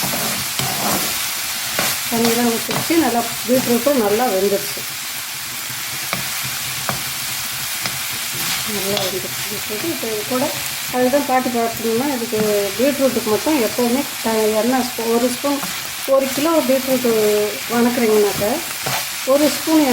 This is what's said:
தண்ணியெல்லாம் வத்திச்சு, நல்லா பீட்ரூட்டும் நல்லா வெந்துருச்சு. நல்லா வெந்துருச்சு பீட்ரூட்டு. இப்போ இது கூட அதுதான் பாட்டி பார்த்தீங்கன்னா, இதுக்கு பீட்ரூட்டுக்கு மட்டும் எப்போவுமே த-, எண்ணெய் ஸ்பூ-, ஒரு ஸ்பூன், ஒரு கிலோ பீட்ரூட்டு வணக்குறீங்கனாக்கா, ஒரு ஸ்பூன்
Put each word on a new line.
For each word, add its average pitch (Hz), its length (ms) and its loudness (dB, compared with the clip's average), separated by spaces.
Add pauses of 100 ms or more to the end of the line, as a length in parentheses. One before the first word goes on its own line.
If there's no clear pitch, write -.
(2000)
தண்ணியெல்லாம் 233 440 2
வத்திச்சு, 226 400 -2 (120)
நல்லா 233 160 2 (260)
பீட்ரூட்டும் 247 580 4
நல்லா 214 280 2
வெந்துருச்சு. 190 480 0 (4000)
நல்லா 196 300 -2
வெந்துருச்சு 185 420 -6
பீட்ரூட்டு. 214 460 -4
இப்போ 247 140 -4
இது 214 240 -4
கூட 254 140 0 (480)
அதுதான் 254 360 2
பாட்டி 254 260 2
பார்த்தீங்கன்னா, 226 600 0
இதுக்கு 226 240 -2 (380)
பீட்ரூட்டுக்கு 247 580 2
மட்டும் 294 320 2
எப்போவுமே 247 360 2 (200)
த-, 226 120 0 (260)
எண்ணெய் 247 280 2
ஸ்பூ-, 226 260 -2
ஒரு 247 200 4
ஸ்பூன், 285 240 0 (560)
ஒரு 269 200 4
கிலோ 311 180 2 (160)
பீட்ரூட்டு 254 420 2 (640)
வணக்குறீங்கனாக்கா, 220 760 4 (840)
ஒரு 294 220 6
ஸ்பூன் 311 380 4